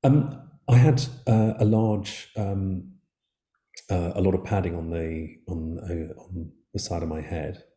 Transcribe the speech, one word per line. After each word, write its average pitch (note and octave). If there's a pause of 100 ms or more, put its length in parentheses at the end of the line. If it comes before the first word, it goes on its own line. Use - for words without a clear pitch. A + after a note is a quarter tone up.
Um, C#3 (180)
I A#2+
had, B2+ (220)
uh, A2
a G#2+
large, G#2+
um, G2 (960)
uh, F2
a F2
lot F#2
of F#2
padding F2+
on E2
the, D#2+ (100)
on, E2
uh, E2
on F2 (220)
the G2+
side E2+
of D#2+
my D#2
head. D2+ (140)